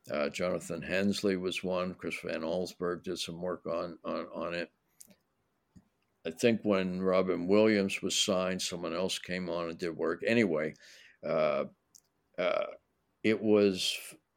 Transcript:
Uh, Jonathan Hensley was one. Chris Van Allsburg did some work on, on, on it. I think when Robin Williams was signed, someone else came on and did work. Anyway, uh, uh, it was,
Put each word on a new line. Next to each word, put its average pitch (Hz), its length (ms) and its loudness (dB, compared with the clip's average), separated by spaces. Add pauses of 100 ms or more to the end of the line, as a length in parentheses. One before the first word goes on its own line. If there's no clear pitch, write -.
Uh, 73 200 -2
Jonathan 85 520 -4
Hensley 95 540 2
was 92 280 -4
one. 92 300 -2
Chris - 300 -8
Van 82 180 -6
Allsburg 87 640 -4
did 90 160 -6
some 85 220 -8
work 90 240 -6
on, 85 400 -4
on, 82 280 -6
on 85 200 -6
it. 85 180 -6 (1500)
I 82 60 -6
think 117 320 4
when 92 380 2
Robin 92 460 2
Williams 104 540 4
was 95 140 -2
signed, 92 460 0
someone 87 320 -6
else 92 260 -2
came 90 300 -6
on 85 200 -4
and 82 80 -10
did 82 200 -4
work. 82 280 -2
Anyway, 87 480 2 (520)
uh, 76 400 2 (720)
uh, - 280 0 (580)
it 107 180 2
was, 104 560 4 (400)